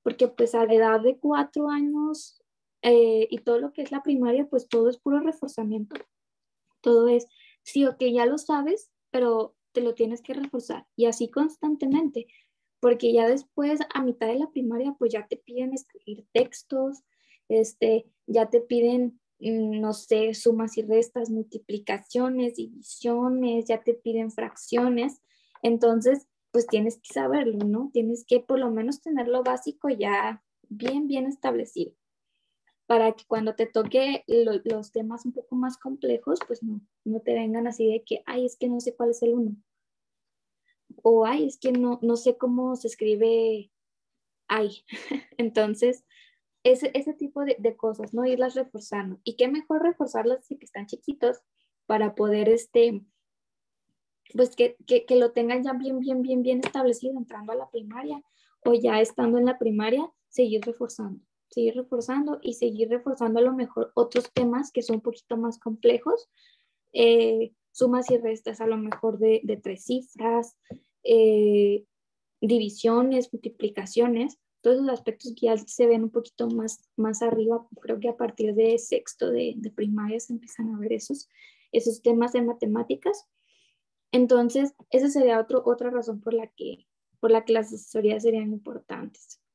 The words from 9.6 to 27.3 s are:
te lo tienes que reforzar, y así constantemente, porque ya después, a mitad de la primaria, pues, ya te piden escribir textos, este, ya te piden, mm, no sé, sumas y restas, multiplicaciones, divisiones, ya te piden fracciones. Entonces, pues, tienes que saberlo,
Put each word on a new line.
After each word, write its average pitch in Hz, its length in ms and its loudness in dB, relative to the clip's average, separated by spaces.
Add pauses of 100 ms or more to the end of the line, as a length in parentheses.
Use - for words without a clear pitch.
te 247 100 -2
lo 233 120 -2
tienes 233 280 -2
que - 120 -10
reforzar, 277 520 -8 (100)
y 233 100 2
así 233 240 -2
constantemente, 294 1000 -2 (520)
porque 240 340 2
ya 233 140 4
después, 285 520 0 (140)
a 269 100 -2
mitad 240 240 -2
de 240 120 -2
la 302 120 -4
primaria, 262 480 -4
pues, 226 140 0
ya 214 140 -6
te - 100 -8
piden 254 360 -8
escribir - 600 -14
textos, 262 680 -2 (460)
este, 220 560 0 (220)
ya 220 220 0
te 233 120 4
piden, 240 580 0 (200)
mm, 220 400 -4
no 214 140 -4
sé, 220 400 0
sumas 226 440 0
y 220 60 -4
restas, 226 460 0
multiplicaciones, 220 1300 -4
divisiones, 240 1120 -4
ya 226 180 -2
te 233 100 2
piden 226 380 -4
fracciones. 240 880 -2 (400)
Entonces, 233 680 2 (240)
pues, 233 160 2
tienes 220 300 0
que - 160 -20
saberlo, 240 520 0